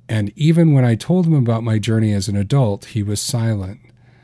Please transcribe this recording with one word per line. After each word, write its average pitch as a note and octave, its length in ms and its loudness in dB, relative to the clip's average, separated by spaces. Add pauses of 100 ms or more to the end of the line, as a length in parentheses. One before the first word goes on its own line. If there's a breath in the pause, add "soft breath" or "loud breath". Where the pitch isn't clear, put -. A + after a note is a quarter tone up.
and G#2+ 260 -2
even D#3+ 380 4
when C3 100 4
I A#2 120 2
told F3 300 0
him D#3+ 80 2
about A#2 300 0
my A2 160 0
journey A2 320 0
as G2 160 -2
an G2+ 80 -2
adult, G2+ 500 0
he A2 160 -4
was G2+ 200 -4
silent. G#2+ 580 -4 (440 soft breath)